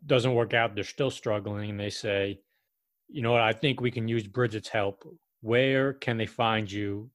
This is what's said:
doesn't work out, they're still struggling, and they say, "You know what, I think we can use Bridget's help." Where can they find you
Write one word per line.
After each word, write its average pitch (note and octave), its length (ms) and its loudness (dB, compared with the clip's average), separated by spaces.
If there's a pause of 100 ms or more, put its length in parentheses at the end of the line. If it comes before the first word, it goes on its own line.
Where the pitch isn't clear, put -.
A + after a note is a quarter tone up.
doesn't C3 260 4
work A#2 220 2
out, A#2 200 2
they're G2+ 100 -4
still C3+ 260 -2
struggling, G#2 580 -4
and G#2 100 -6
they G2+ 120 -4
say, G2+ 500 -2 (680)
"You C#3 140 -6
know A#2 100 2
what, A#2 100 6
I A2 100 4
think B2 280 0
we B2 100 0
can A2+ 180 -4
use A2+ 180 -2
Bridget's A2 420 -2
help." G2+ 380 -2 (340)
Where C3+ 520 2
can B2 240 -2
they A2 100 0
find A2 440 0
you G#2 440 -6